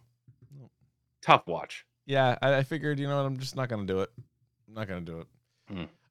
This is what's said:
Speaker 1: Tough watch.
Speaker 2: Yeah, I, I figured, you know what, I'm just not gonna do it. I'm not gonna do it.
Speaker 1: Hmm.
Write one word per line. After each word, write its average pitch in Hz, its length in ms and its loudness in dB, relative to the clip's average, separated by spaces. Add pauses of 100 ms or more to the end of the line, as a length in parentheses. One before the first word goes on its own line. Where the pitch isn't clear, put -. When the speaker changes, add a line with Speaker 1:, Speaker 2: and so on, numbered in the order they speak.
(1200)
Speaker 1:
Tough - 260 8
watch. - 380 -6 (200)
Speaker 2:
Yeah, 135 360 2
I, 135 140 4
I 135 80 4
figured, 147 360 -4
you 139 80 -2
know 143 100 0
what, 139 100 0
I'm 135 100 -4
just 131 180 -8
not 127 140 -4
gonna 104 160 -4
do 95 160 0
it. 95 100 -4 (560)
I'm 110 60 -20
not 110 140 -8
gonna 92 140 -8
do 82 180 -10
it. 82 80 -16 (420)
Speaker 1:
Hmm. 92 140 -8 (280)